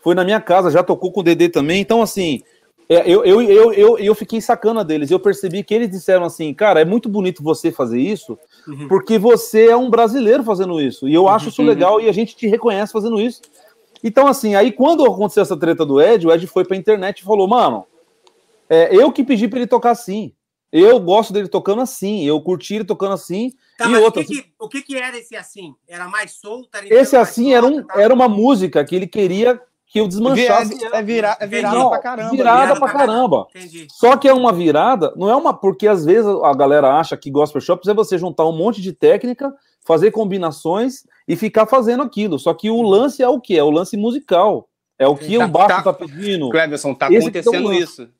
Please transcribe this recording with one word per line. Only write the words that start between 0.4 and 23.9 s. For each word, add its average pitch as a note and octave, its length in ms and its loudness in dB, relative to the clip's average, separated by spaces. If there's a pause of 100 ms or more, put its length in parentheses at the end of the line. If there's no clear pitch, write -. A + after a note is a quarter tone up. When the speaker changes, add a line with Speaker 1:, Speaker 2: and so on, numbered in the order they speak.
Speaker 1:
já E3+ 140 2
tocou F3+ 280 -2
com G3+ 100 -6
o - 20 -6
Dedê E3+ 260 2
também. E3+ 320 -2
Então, A3 200 0
assim, F3 420 -4 (440)
é, E3 240 2
eu, G#3+ 140 4
eu, G3+ 160 4
eu, A3 320 6
eu, G#3 240 4
eu G#3 160 0
fiquei A3 260 -6
sacana A3 460 -2
deles. D3+ 240 -4
Eu F#3 100 2
percebi F#3+ 440 -4
que - 100 -6
eles A#3 160 -2
disseram F#3 360 0
assim, D#3 280 -8
cara, F#3+ 260 2
é D#3 60 6
muito A3 240 -2
bonito F#3+ 320 -4
você D#3 300 -2
fazer A#2+ 280 -4
isso, E3 380 -6 (300)
Speaker 2:
Uhum. C#3+ 200 -16
Speaker 1:
porque F#3+ 300 0
você A3+ 520 4
é A#3 60 6
um B3+ 140 0
brasileiro A#3 540 2
fazendo F#3 380 -4
isso. C3 260 -4
E C#3+ 80 0
eu F#3 120 6
acho G3+ 220 0
isso - 140 -6
Speaker 3:
Uhum. - 40 4
Speaker 1:
legal G3+ 340 2
e A3+ 60 0
a G#3+ 40 2
gente A3 240 -4
te - 120 -8
reconhece G#3+ 460 -2
fazendo A3 260 -4
isso. A#3 220 -4 (640)
Então, C4+ 240 2
assim, A#3 260 0
aí G#3 180 4
quando D4 340 2
aconteceu G3+ 360 0
essa F3+ 160 -2
treta D#3+ 260 0
do C#3 160 2
Ed, F3 280 4
o E3 40 4
Ed E3+ 140 0
foi F#3 180 -2
pra F#3 140 -4
internet G3 420 -2
e - 40 -20
falou, G3 240 0
mano, E3+ 380 0 (840)
é, E3 260 4
eu B3+ 160 6
que C#4+ 120 -4
pedi A#3 240 -2
pra C4+ 120 -6
ele A#3+ 80 -6
tocar A#3+ 240 0
assim. G3+ 420 -8 (380)
Eu G#3+ 280 6
gosto G3 320 0
dele G3 160 -4
tocando G3 340 -4
assim, G#3 440 -8
eu D3+ 160 0
curti F3+ 340 -6
ele G#3+ 80 -6
tocando G3 300 -6
assim, G3+ 400 -8 (240)
Speaker 2:
Tá, - 100 -4
Speaker 1:
e - 20 0
Speaker 2:
mas A3+ 140 4